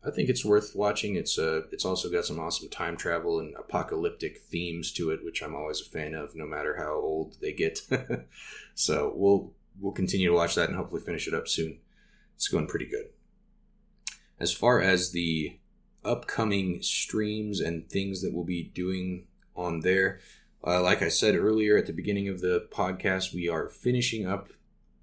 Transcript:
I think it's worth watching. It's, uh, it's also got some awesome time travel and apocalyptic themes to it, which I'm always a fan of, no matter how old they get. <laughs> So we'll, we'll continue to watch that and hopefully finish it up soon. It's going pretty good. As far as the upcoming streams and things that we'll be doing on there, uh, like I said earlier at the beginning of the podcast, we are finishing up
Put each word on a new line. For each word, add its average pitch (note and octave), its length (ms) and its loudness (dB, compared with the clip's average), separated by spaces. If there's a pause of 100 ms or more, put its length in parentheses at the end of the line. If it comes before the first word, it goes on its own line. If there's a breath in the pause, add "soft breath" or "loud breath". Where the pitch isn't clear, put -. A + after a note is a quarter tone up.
I D3+ 60 -4
think C3+ 180 0
it's B2 160 0
worth G#2 300 4
watching. G#2 400 0
It's, E2 240 0
uh, D#2+ 320 2
it's - 120 -4
also F2+ 280 0
got F2 140 0
some - 140 -4
awesome D#2+ 300 -4
time E2+ 260 -6
travel E2+ 440 0
and D#2 160 -8
apocalyptic E2 840 -4
themes E2+ 560 -6
to E2 160 -2
it, D2+ 160 -4
which E2 160 -6
I'm D2 140 -8
always D2+ 260 -6
a - 40 -10
fan D#2 280 -6
of, D2+ 220 -8
no D#2+ 100 -8
matter D2+ 320 -4
how D2+ 160 -4
old D#2 480 -2
they D#2 100 -4
get. D#2+ 380 -2
<laughs> - 380 -2 (480 loud breath)
So D2 400 0
we'll, G2 380 4 (260)
we'll F#2+ 140 -4
continue F#2 340 2
to E2+ 80 6
watch E2+ 200 4
that E2+ 120 4
and F#2 100 -2
hopefully E2+ 240 -4
finish E2 260 -6
it D#2+ 60 -4
up D#2+ 140 -2
soon. D#2+ 320 -2 (560 soft breath)
It's - 140 -2
going D#2 180 0
pretty - 200 -4
good. B1 180 -6 (1300 loud breath)
As - 140 0
far A#2 280 6
as F#2 300 4
the D#2+ 460 0 (460)
upcoming G2+ 800 0
streams G#2+ 800 -2
and E2 280 -4
things G2 320 -2
that F2+ 120 -2
we'll F2 100 -2
be F2 200 -2
doing F#2 640 -4 (280)
on F2 240 -2
there, F#2+ 400 4 (460 loud breath)
uh, F2+ 160 4
like F#2 220 4
I F2 60 2
said G#2+ 260 4
earlier G#2+ 420 6
at F#2 80 4
the - 80 -6
beginning G2 340 -2
of F#2+ 140 -4
the F2+ 300 2
podcast, F#2 640 0
we F2 120 -2
are D#2+ 220 -2
finishing A#2+ 560 0
up F#2+ 240 -2 (540)